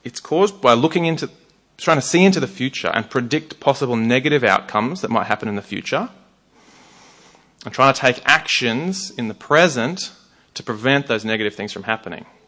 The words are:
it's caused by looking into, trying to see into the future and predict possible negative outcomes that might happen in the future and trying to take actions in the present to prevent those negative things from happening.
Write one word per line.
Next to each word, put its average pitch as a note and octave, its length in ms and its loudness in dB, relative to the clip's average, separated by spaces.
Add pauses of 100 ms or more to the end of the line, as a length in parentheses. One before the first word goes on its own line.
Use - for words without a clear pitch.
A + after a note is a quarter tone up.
it's - 160 -14
caused G3 400 0
by A#2+ 120 6
looking D#3+ 320 2
into, D#3 260 -4 (460)
trying E3 200 2
to C3+ 60 0
see F3+ 220 4
into F#3+ 160 4
the C3 80 -2
future B2+ 400 -6
and A2 200 -2
predict C3 520 -4
possible C3 360 0
negative B2+ 480 2
outcomes A2 560 0
that G#2 100 -6
might G#2+ 140 0
happen G#2+ 240 -4
in G2+ 80 -4
the G2+ 60 -6
future C3+ 460 -6 (1600)
and A2 80 -12
trying C3+ 220 4
to - 40 -6
take B2+ 280 2
actions C#3 840 0
in A#2 160 -6
the G#2+ 60 -8
present D3 760 0 (400)
to - 100 -12
prevent C3 440 -2
those A2 180 -2
negative A2 300 -4
things G#2 180 -10
from G2 120 -12
happening. A2 420 -8 (220)